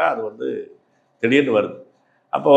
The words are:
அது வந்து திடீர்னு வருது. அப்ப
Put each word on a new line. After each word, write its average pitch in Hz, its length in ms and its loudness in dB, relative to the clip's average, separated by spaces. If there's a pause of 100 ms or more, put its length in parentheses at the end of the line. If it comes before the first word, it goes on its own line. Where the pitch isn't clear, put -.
(100)
அது 123 180 -6
வந்து 117 180 -10 (760)
திடீர்னு 127 340 2
வருது. 98 200 -2 (600)
அப்ப 139 100 -4 (100)